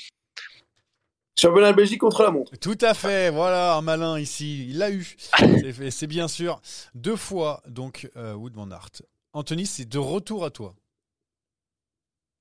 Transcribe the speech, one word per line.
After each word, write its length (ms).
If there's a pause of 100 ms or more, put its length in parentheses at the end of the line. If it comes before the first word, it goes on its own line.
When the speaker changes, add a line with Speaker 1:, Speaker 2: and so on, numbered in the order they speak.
(1400)
Speaker 1:
Championnat 320
de 60
Belgique 240
contre 240
la 80
montre. 240
Speaker 2:
Tout 240
à 140
fait, 360
voilà, 460
un 40
malin 380
ici, 520
il 80
l'a 120
eu. 340
Speaker 3:
<laughs> 140
Speaker 2:
C'est 340
fait, 200
c'est 160
bien 180
sûr. 340 (360)
Deux 180
fois, 540
donc, 480
euh, 180
Wout 180
van 200
Aert. 180 (420)
Anthony, 340
c'est 180
de 140
retour 460
à 60
toi. 240 (1700)